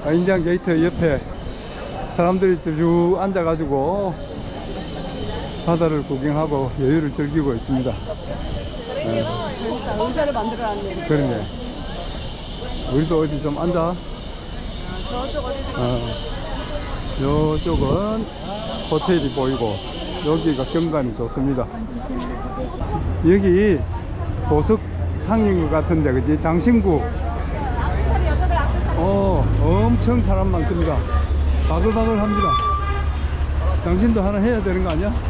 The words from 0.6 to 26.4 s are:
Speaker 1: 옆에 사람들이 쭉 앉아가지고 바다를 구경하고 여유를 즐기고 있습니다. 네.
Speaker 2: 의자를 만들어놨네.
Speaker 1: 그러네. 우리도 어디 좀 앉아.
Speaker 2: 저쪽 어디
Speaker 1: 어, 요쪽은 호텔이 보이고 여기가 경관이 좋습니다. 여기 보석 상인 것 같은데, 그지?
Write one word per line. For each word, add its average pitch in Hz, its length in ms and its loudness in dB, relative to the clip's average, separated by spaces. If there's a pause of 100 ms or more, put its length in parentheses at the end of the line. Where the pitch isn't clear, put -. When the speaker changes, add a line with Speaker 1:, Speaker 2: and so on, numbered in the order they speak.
Speaker 1:
옆에 151 380 2 (960)
사람들이 180 460 4
쭉 170 540 2
앉아가지고 165 960 0 (1500)
바다를 160 380 2
구경하고 143 720 -2
여유를 143 360 2
즐기고 147 400 0
있습니다. 127 380 -2 (1040)
네. 285 300 -2 (720)
Speaker 2:
의자를 254 360 0
만들어놨네. 208 760 -4
Speaker 1:
그러네. 131 380 0 (1500)
우리도 156 280 2
어디 151 200 -2
좀 147 160 -2
앉아. 170 380 0 (1120)
Speaker 2:
저쪽 247 360 -4
어디 247 120 -4 (200)
Speaker 1:
어, 123 220 0 (1200)
요쪽은 156 1040 2 (680)
호텔이 156 420 2
보이고 127 420 0 (500)
여기가 151 400 2
경관이 151 500 0
좋습니다. 123 500 0 (1600)
여기 190 540 4 (720)
보석 156 300 4 (420)
상인 202 400 2
것 156 100 0
같은데, 156 400 2
그지? 131 300 2